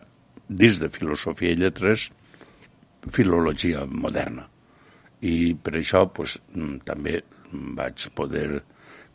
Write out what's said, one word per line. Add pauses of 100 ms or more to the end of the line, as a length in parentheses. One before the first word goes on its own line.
(480)
dins
de
filosofia
i
lletres, (1000)
filologia
moderna. (760)
I
per
això,
pues, (160)
mm,
també (280)
vaig
poder (520)